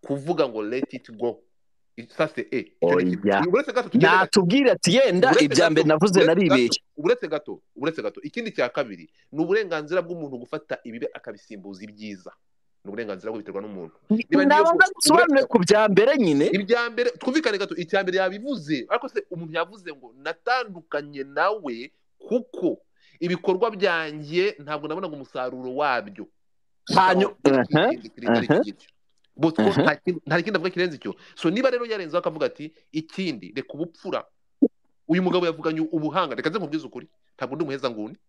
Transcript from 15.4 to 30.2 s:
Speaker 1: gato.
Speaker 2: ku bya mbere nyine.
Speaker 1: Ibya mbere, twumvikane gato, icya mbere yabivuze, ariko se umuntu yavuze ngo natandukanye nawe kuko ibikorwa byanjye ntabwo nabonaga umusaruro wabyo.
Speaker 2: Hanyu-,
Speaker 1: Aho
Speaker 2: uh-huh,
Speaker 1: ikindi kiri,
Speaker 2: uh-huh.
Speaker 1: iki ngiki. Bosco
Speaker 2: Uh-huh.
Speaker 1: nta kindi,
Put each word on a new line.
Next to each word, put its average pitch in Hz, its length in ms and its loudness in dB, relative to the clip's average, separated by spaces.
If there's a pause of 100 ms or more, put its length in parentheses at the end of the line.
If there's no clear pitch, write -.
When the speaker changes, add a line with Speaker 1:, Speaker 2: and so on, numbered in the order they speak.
Speaker 1:
gato. 254 60 0
Speaker 2:
ku - 120 2
bya 202 300 6
mbere 202 280 6
nyine. 151 360 4
Speaker 1:
Ibya 208 360 0
mbere, 240 200 -2 (100)
twumvikane 254 380 0
gato, 185 180 -6
icya 180 280 -2
mbere 185 180 -2
yabivuze, 190 680 -4
ariko 240 200 -2
se - 220 -8
umuntu 165 260 -10
yavuze 175 340 -6
ngo 131 220 -20 (100)
natandukanye 160 1000 -6
nawe 143 680 -4 (300)
kuko - 560 -4 (420)
ibikorwa 185 540 0
byanjye 170 880 -2
ntabwo 151 260 -8
nabonaga 165 300 -8
umusaruro 127 580 -8
wabyo. 113 520 -4 (680)
Speaker 2:
Hanyu-, 185 380 4 (100)
Speaker 1:
Aho 139 120 4
Speaker 2:
uh-huh, 156 380 2
Speaker 1:
ikindi 233 160 -12
kiri, - 180 -10
Speaker 2:
uh-huh. 117 160 2
Speaker 1:
iki 131 100 2
ngiki. 104 340 -2 (480)
Bosco 160 260 0
Speaker 2:
Uh-huh. 175 220 4
Speaker 1:
nta 151 120 2
kindi, 175 300 -4